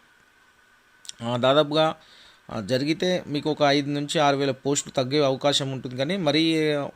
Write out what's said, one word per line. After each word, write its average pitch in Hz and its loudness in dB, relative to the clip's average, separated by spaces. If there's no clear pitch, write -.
ఆ, 120 -4
దాదాపుగా, 151 2
ఆ, 113 -8
జరిగితే 151 -2
మీకు 147 -4
ఒక 151 -2
ఐదు 143 2
నుంచి 147 -4
ఆరు 143 4
వేల 139 0
పోస్టులు 139 -2
తగ్గే 143 0
అవకాశం 135 0
ఉంటుంది, 123 -10
కానీ 147 -4
మరీ 156 2